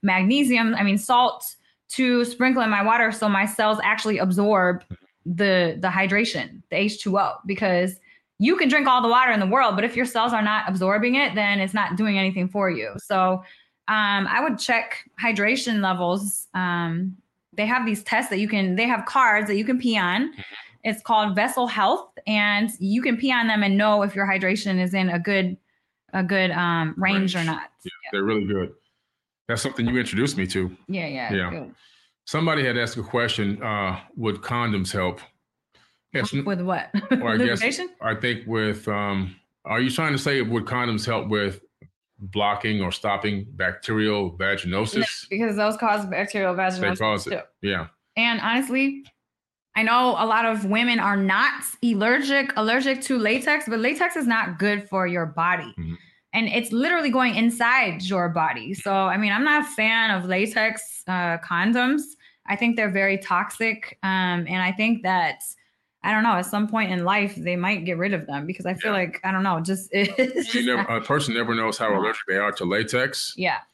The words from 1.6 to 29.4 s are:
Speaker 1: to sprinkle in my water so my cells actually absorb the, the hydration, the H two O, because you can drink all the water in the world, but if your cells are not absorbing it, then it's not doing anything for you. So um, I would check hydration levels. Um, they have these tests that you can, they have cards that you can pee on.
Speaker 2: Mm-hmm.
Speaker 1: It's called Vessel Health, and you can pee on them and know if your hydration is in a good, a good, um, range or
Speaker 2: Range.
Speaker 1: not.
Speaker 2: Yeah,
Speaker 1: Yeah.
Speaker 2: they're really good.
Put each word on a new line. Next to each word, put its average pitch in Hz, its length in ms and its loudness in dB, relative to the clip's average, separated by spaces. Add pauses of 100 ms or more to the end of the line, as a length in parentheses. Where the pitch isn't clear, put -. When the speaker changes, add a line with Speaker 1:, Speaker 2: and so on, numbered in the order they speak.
Speaker 1:
to 247 340 2
sprinkle 247 380 2
in 220 80 2
my 202 120 2
water 220 300 4
so 214 160 0
my 202 180 2
cells 214 360 2
actually 214 360 0
absorb 185 680 4 (400)
the, 180 540 2
the 180 100 -2
hydration, 190 840 -2
the 143 60 -4
H 208 240 -2
two 196 180 0
O, 156 180 0 (100)
because 185 540 0 (380)
you 285 180 4
can 320 120 2
drink 277 200 2
all 247 120 6
the 240 80 2
water 247 220 4
in 214 100 2
the 190 60 2
world, 220 300 2
but 214 80 0
if 240 100 -2
your 240 120 0
cells 240 260 0
are 220 100 0
not 214 260 0
absorbing 202 460 2
it, 269 200 0
then 202 260 0
it's 190 140 -2
not 196 220 -2
doing 208 220 2
anything 190 300 0
for 196 220 0
you. 110 260 -6
So 185 480 0 (480)
um, 202 340 2
I 233 140 0
would 269 180 0
check - 460 -2 (180)
hydration 220 600 0
levels. 185 720 0
Um, 175 640 -2 (360)
they 208 140 -2
have 247 180 0
these 208 180 -2
tests 254 280 -2
that 190 80 -2
you 208 100 0
can, 190 280 0
they 226 120 2
have 233 160 0
cards 214 440 2
that 202 80 0
you 214 100 0
can 254 120 0
pee 226 200 0
on. 190 340 0
Speaker 2:
Mm-hmm. - 80 -16 (440)
Speaker 1:
It's 220 180 -4
called 214 340 2
Vessel 247 300 0
Health, 220 420 0 (180)
and 208 440 2 (100)
you 202 220 0
can 247 160 0
pee 269 140 0
on 233 160 2
them 214 140 2
and 196 140 4
know 208 260 4
if 196 120 -2
your 196 120 -2
hydration 190 560 0
is 180 120 0
in 190 160 2
a 170 80 0
good, 185 380 0 (580)
a 185 100 0
good, 185 280 2
um, 165 440 0
range 190 380 0
or 180 40 -2
Speaker 2:
Range. 165 120 0
Speaker 1:
not. - 200 -6 (140)
Speaker 2:
Yeah, - 60 -12 (140)
Speaker 1:
Yeah. - 80 -16
Speaker 2:
they're 98 120 0
really 107 220 0
good. 95 260 -2 (760)